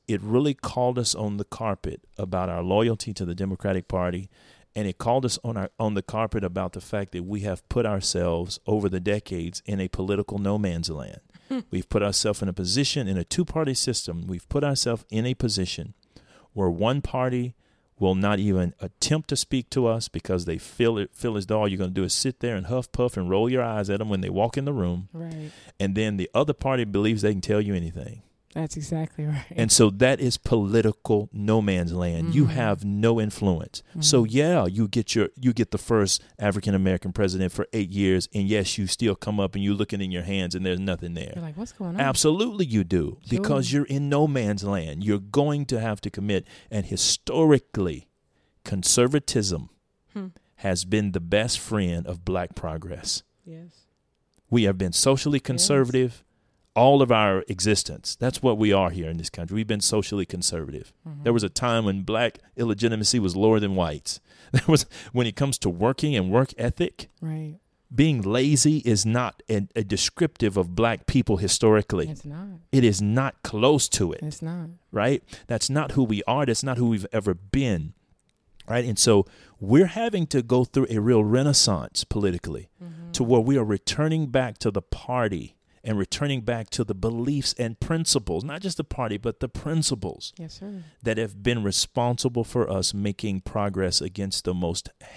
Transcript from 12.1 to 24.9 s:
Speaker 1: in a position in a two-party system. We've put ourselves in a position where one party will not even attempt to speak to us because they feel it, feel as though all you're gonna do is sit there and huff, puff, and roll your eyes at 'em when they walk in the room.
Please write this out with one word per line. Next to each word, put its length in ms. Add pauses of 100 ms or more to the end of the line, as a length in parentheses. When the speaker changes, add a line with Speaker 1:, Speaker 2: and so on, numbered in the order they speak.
Speaker 1:
in 80
a 60
position 540
in 100
a 60
two-party 500
system. 540
We've 200
put 160
ourselves 460
in 160
a 80
position 580 (640)
where 160
one 320
party 520 (440)
will 160
not 240
even 420
attempt 500
to 60
speak 340
to 160
us 220
because 380
they 100
feel 400
it, 160
feel 240
as 100
though 140
all 80
you're 100
gonna 120
do 140
is 100
sit 260
there 160
and 100
huff, 260
puff, 260
and 100
roll 220
your 140
eyes 260
at 100
'em 80
when 140
they 80
walk 260
in 80
the 80
room. 400